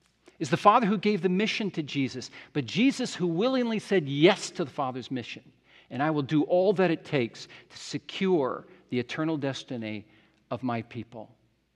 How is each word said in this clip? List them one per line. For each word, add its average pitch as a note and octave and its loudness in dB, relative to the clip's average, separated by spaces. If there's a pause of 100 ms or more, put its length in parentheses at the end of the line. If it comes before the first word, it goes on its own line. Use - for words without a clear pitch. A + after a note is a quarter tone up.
(380)
Is D3 -4
the E3 2
Father A3 6
who G#3 2
gave G#3 2
the F#3 2
mission G#3 0
to E3 -4
Jesus, C3 -4 (220)
but C#3 -2
Jesus A#3+ 0
who F3+ -2
willingly A3+ 0
said F#3 0
yes D3+ 4
to F3 -4
the A#2+ -12
Father's B2+ -6
mission. B2 -6 (460)
"And B2 -4
I D#3 2
will D3+ 0
do D3 2
all F#3 4
that F3+ 4
it D#3+ -4
takes B2 -2 (220)
to - -20
secure D3+ -2 (240)
the B2 -2
eternal D#3 -4
destiny A#2 -6 (460)
of B2 -6
my A#2 -2
people." A2 -14 (400)